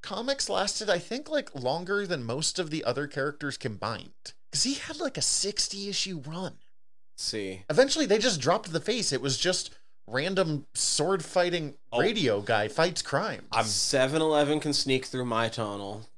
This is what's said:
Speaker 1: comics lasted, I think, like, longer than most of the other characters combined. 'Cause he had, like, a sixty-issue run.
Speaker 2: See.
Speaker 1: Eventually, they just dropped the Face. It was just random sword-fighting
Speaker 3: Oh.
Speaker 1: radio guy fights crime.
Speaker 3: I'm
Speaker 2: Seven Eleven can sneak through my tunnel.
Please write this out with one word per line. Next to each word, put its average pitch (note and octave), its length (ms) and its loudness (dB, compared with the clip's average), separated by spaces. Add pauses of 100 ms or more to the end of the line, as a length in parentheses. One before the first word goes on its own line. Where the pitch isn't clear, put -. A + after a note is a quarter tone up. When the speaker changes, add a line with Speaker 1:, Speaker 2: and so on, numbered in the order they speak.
Speaker 1:
comics B3 460 -4
lasted, G3 400 0
I F3+ 100 4
think, A#3 300 -6
like, D4+ 260 -2
longer E3+ 500 0
than E3 200 -4
most C3+ 340 -2
of E3+ 100 -4
the D#3 140 -4
other C#3 240 0
characters C#3+ 500 -4
combined. G#2+ 540 -6 (400)
'Cause - 120 0
he B3+ 100 0
had, D4 260 -8
like, D#4 180 -4
a D3 40 -4
sixty-issue G3 1080 -2
run. E3 300 -8 (600)
Speaker 2:
See. F#2+ 520 -4
Speaker 1:
Eventually, C#4 360 6
they G3+ 120 4
just G#3 240 2
dropped D#3+ 320 0
the D#3 80 -2
Face. G#3+ 320 -2
It B2+ 80 0
was C3+ 160 0
just F3 320 0 (380)
random D#3 680 0
sword-fighting F3 1000 2 (160)
Speaker 3:
Oh. A#2 80 4
Speaker 1:
radio D3 420 4
guy G#2+ 260 2
fights D#3+ 340 2
crime. D3 500 -2
Speaker 3:
I'm A#2 140 4
Speaker 2:
Seven C3 560 4
Eleven D3+ 380 6
can C#3+ 140 0
sneak C3 320 4
through B2+ 200 -2
my A2+ 240 2
tunnel. G#2 580 -4 (100)